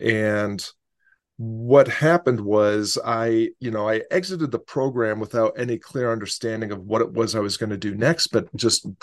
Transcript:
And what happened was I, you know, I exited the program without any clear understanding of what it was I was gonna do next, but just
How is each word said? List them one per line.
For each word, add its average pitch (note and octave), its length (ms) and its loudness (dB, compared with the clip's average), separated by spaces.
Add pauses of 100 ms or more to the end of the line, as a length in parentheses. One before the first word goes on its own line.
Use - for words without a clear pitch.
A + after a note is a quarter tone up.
And G#2+ 640 0 (760)
what A#2 460 4
happened D3+ 540 2
was G#2 640 2
I, A2+ 460 0 (100)
you B2 100 -6
know, G#2+ 180 -2
I A2 220 0
exited F3+ 400 -2
the A#2+ 80 -2
program A#2+ 640 -2
without A2 360 0
any A#2+ 220 -4
clear B2 320 -4
understanding A2 600 -6
of F#2+ 80 -8
what G#2 200 -2
it - 120 -2
was A2+ 240 -2
I - 20 0
was G2+ 180 -2
gonna G#2+ 200 -4
do G2+ 180 -6
next, C3+ 340 2
but - 280 -2
just - 320 0 (140)